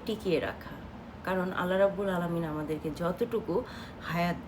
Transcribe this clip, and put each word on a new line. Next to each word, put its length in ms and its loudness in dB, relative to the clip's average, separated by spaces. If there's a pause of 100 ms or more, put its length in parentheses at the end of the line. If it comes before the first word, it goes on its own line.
টিকিয়ে 340 2
রাখা। 300 -4 (540)
কারণ 280 0
আল্লাহ 260 2
রাব্বুল 300 6
আলামিন 360 2
আমাদেরকে 520 -2
যতটুকু 680 0 (400)
হায়াত 340 0 (120)